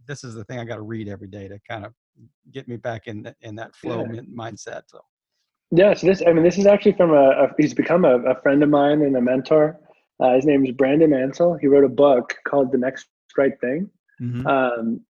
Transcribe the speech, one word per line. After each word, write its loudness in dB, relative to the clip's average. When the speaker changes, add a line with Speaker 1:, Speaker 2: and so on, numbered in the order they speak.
Speaker 1:
this -16
is -16
the -16
thing -14
I -12
gotta -12
read -10
every -16
day -18
to -20
kind -14
of -20
get -16
me -12
back -12
in -14
th-, -20
in -18
that -16
flow -8
Speaker 2:
Yeah. -10
Speaker 1:
min-, -16
mindset," -16
so. -20
Speaker 2:
Yeah, 4
so -4
this, 0
I 4
mean, 2
this 2
is 2
actually 4
from 2
a, 6
a, -4
he's 0
become 0
a, 4
a -2
friend 2
of 2
mine 2
and 0
a 0
mentor. 0
Uh, 2
his 2
name 2
is -4
Brandon 2
Ansel. -2
He -4
wrote 6
a 2
book 2
called 0
The -2
Next -6
Right 0
Thing. -6
Speaker 1:
Mm-hmm. -8
Speaker 2:
Um, -2